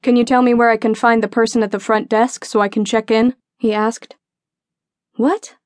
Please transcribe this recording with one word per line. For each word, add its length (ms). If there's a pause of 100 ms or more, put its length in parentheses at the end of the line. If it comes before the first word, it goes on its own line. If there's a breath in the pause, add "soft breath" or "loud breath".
Can 140
you 80
tell 180
me 100
where 160
I 80
can 180
find 280
the 160
person 240
at 80
the 100
front 300
desk 340
so 160
I 80
can 160
check 260
in?" 240 (220)
he 160
asked. 420 (1000)
"What?" 500